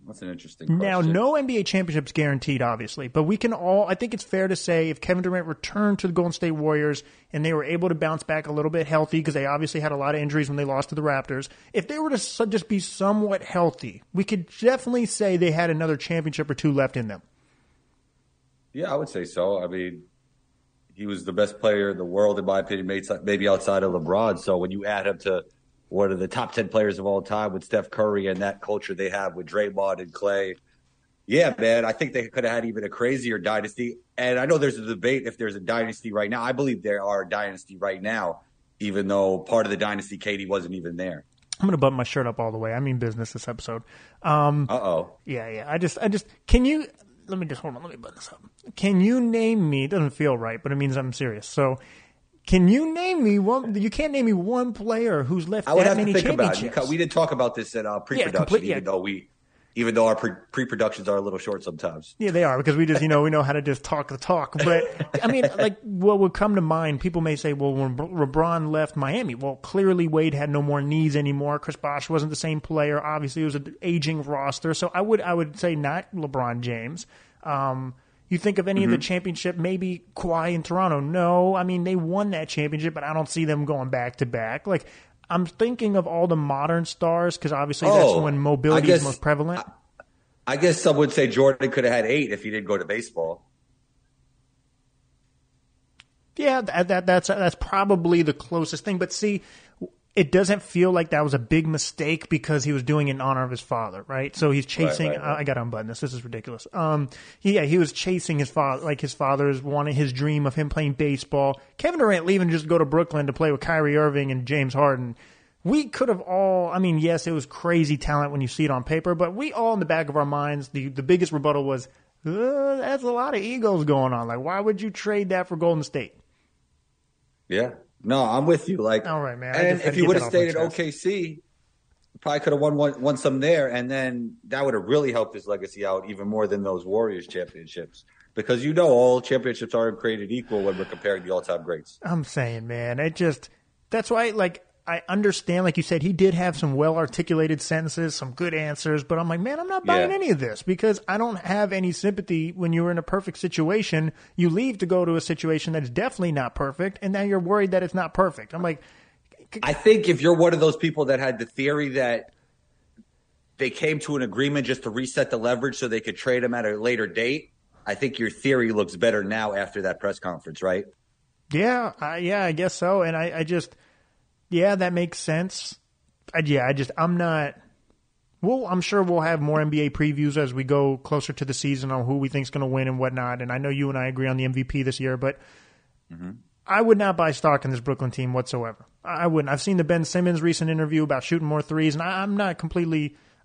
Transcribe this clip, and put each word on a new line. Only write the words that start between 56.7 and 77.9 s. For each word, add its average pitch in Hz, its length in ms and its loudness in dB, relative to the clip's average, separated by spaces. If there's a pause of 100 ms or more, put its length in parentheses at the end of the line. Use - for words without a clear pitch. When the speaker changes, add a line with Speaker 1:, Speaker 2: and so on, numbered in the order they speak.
Speaker 1:
You 139 60 0
ca-, 131 80 -4
we 165 60 0
did 170 120 0
talk 160 220 2
about 123 240 0
this 113 180 -8
in, 110 140 -4
uh, 104 60 -4
Speaker 2:
Yeah, 104 120 -4
Speaker 1:
pre-production, - 320 -2
Speaker 2:
complete-, 180 280 2
yeah. 196 80 -2
Speaker 1:
even 98 100 -6
though 95 160 -2
we, 95 300 -6 (480)
even 117 180 2
though 113 120 6
our 110 80 4
pre-, 110 160 -2 (200)
pre-productions 107 580 -2
are 101 80 2
a 98 40 0
little 95 180 -4
short 101 240 -8
sometimes. 80 540 -10
Speaker 2:
Yeah, 208 140 0
they 170 140 4
are, 131 120 2
because 143 200 2
we 160 80 4
just, 151 160 4
you 156 60 2
know, 147 160 4
we 156 60 2
know 151 140 4
how 139 100 0
to 147 80 -2
just 135 220 -4
talk 147 260 -4
the 135 80 -10
talk. 160 360 -2 (100)
But, 165 200 4 (360)
Speaker 1:
<laughs> - 40 -2
Speaker 2:
I 226 40 2
mean, 254 160 2 (140)
like, 208 240 2
what 202 380 2
would 190 140 4
come 208 220 2
to 190 60 2
mind, 160 400 0
people 175 200 0
may 156 140 0
say, 147 180 -2
"Well, 139 200 0
when 135 220 -2
Br-, 143 80 -4
LeBron 160 680 0
left 156 240 0
Miami," 147 400 -2
well, 135 220 -6
clearly 185 500 2
Wade 156 260 2
had 143 160 -2
no 147 120 2
more 143 200 0
needs 151 360 2
anymore. 143 420 -2
Chris - 160 -10
Bosh 143 340 -6
wasn't 156 200 0
the 151 80 -8
same 156 240 -2
player. 147 420 0
Obviously, 151 380 -4
it 156 40 2
was 143 100 -2
an 143 260 -8
aging 160 420 0
roster. 139 520 -2
So 175 180 -2
I 180 80 0
would, 214 180 2
I 175 140 -2
would 160 260 -2
say 175 160 0
not 147 400 -4
LeBron 131 460 -2
James. 120 440 -6 (380)
Um, 131 520 -2 (340)